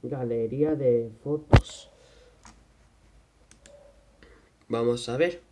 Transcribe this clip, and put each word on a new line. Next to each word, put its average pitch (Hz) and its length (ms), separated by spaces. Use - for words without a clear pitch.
galería 123 720
de 120 360
fotos. - 640
Vamos 120 400
a 120 80
ver 175 260